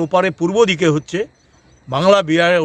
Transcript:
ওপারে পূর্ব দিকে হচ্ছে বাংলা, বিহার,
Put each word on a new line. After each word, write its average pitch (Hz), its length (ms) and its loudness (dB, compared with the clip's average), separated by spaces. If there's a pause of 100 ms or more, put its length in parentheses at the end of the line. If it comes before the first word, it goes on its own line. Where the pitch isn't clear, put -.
ওপারে 180 240 0 (100)
পূর্ব 175 180 -2 (140)
দিকে 175 240 0
হচ্ছে 156 240 -6 (720)
বাংলা, 175 300 0 (100)
বিহার, 170 240 0 (120)